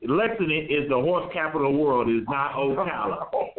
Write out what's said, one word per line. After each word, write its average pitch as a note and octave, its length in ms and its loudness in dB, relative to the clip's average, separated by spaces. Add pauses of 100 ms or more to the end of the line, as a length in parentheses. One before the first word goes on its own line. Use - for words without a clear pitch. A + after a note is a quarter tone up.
Lexington E3 600 0
is C#3+ 200 0
the C3+ 60 2
horse D#3+ 380 2
capital D#3 340 0
of C#3 60 2
the C#3+ 60 2
world. B2+ 280 2
It A2+ 100 4
is A2 120 -2
not C#3 240 -2
Ocala. C3+ 720 -2 (340)